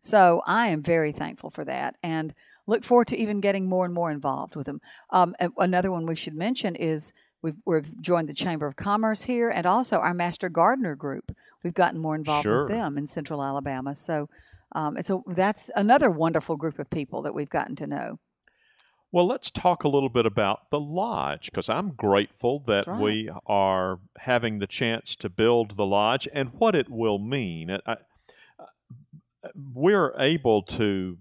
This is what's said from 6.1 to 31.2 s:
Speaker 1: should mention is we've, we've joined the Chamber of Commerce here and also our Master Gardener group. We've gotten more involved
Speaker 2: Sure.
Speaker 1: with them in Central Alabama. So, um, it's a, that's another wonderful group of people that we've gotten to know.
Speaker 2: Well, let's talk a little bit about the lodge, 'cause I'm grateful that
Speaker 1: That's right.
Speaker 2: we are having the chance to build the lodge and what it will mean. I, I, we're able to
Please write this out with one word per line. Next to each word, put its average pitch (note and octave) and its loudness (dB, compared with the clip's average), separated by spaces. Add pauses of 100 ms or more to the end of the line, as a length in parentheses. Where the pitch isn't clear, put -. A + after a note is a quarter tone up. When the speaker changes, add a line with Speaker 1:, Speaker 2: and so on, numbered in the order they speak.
Speaker 1:
should D#3 -10
mention F#3+ -4
is D#3+ -2 (300)
we've, D#3+ -4 (100)
we've D#3 0
joined E3 2
the C#3 -10
Chamber D#3 -2
of C#3 -6
Commerce G#3+ 0
here A#3 0
and E3+ -2
also G#3 2
our F3 0
Master F3 -4
Gardener F3 4
group. C#3 -8 (280)
We've F3 -4
gotten F3 2
more D#3 -2
involved D3+ 0
Speaker 2:
Sure. A#2 2
Speaker 1:
with C#3 -2
them F#3+ -2
in C#3+ -4
Central D3 -6
Alabama. C#3 -4
So, D3 -4 (420)
um, D3+ -4
it's - -8
a, F#3+ 0
that's F#3+ -2
another A#3 6
wonderful D#3+ 0
group D3+ -6
of D3 -8
people C#3+ -6
that D3 -6
we've D3 -6
gotten D3 -4
to D3+ -10
know. C#3+ -8 (960)
Speaker 2:
Well, F3 6
let's - -4
talk - 0
a D3+ 4
little C#3 2
bit A#2+ 4
about G#2 0
the D3 0
lodge, D3 -4
'cause - -6
I'm A2+ -2
grateful A2 2
that A#2 2
Speaker 1:
That's G2+ -2
right. F#3 -6
Speaker 2:
we A2 -2 (160)
are F#2+ 2 (200)
having A#2 0
the G2 -2
chance A2+ -4
to - -8
build A2 2
the G#2 0
lodge G#2+ 2
and C3+ -2
what A3 2
it C#3 2
will A2+ 0
mean. G2 -6
I, G2 -4
I, A2+ -4 (1800)
we're D#3+ 2
able C3 4
to F#2+ -2